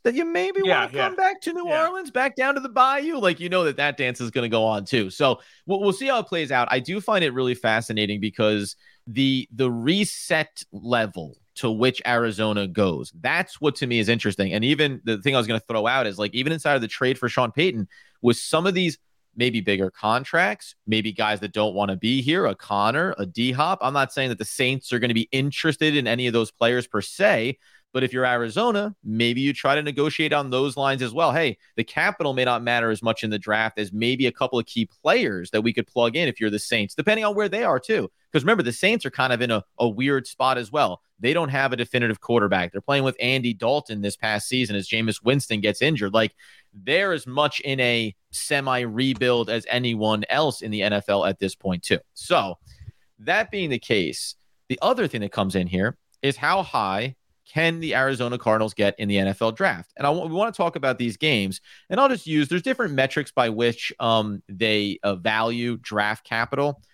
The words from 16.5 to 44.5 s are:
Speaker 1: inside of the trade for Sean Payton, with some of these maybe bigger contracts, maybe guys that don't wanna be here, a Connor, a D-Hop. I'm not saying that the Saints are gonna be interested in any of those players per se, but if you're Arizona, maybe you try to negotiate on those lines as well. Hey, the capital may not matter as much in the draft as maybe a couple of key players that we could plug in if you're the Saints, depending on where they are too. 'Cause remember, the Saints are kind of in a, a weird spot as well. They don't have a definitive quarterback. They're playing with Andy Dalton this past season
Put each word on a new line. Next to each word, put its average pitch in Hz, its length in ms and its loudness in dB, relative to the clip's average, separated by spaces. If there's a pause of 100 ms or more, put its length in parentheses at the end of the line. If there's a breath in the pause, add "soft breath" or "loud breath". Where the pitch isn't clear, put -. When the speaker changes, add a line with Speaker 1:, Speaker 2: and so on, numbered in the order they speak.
Speaker 1:
inside 147 220 0
of 127 60 2
the 113 60 -4
trade 131 300 0
for 135 100 -2
Sean 123 240 0
Payton, 131 360 0 (340 soft breath)
with 120 160 4
some 165 280 0
of 190 100 2
these 180 220 0 (380)
maybe 117 240 2
bigger 95 300 0
contracts, 151 840 -2 (120)
maybe 110 240 0
guys 107 300 0
that 101 100 -8
don't 107 220 0
wanna 98 240 -2
be 120 240 0
here, 160 240 0
a 101 100 0
Connor, 117 640 0
a 101 80 -4
D-Hop. 127 560 -2
I'm 135 120 -2
not 135 200 0
saying 131 160 0
that 113 80 -4
the 110 80 -6
Saints 131 480 -2
are 120 60 0
gonna 120 140 0
be 113 200 2
interested 147 640 0
in 127 100 0
any 120 200 0
of 117 60 -2
those 113 180 0
players 120 360 2
per 104 140 -2
se, 139 560 0 (340 soft breath)
but 127 120 0
if 123 100 -2
you're 127 120 0
Arizona, 196 800 0
maybe 117 380 0
you 139 100 2
try 139 240 0
to 151 60 0
negotiate 147 500 -2
on 143 200 0
those 131 260 0
lines 135 240 0
as 120 100 -2
well. 143 220 2
Hey, 147 240 0 (180 soft breath)
the 117 80 -2
capital 156 500 -2
may 127 120 2
not 120 180 0
matter 120 260 2
as 107 120 -2
much 113 220 -2
in 110 80 -2
the 107 80 -2
draft 107 400 0
as 101 120 -4
maybe 123 360 0
a 117 40 2
couple 127 280 -2
of 110 60 -2
key 113 200 -2
players 139 640 -2
that 107 120 0
we 113 120 2
could 117 140 -2
plug 117 280 2
in 160 140 0
if - 100 -8
you're 107 120 0
the 104 80 -2
Saints, 110 360 -2
depending 214 300 0
on 208 100 0
where 208 140 0
they 214 160 -2
are 147 140 2
too. 170 300 -2 (220)
'Cause 135 120 2
remember, 202 180 4
the 120 100 0
Saints 202 360 0
are - 40 -6
kind 131 220 0
of 117 80 0
in 120 80 0
a, 110 140 2 (160)
a 120 100 4
weird 131 380 0
spot 131 320 0
as 110 120 -10
well. 123 300 0 (180)
They 123 140 2
don't 160 160 0
have 135 240 0
a - 20 -2
definitive 117 460 0
quarterback. 95 500 2
They're 98 80 -6
playing 139 240 0
with 131 160 -2
Andy 123 360 0
Dalton 117 460 -2
this 101 140 -2
past 107 320 -2
season 120 280 0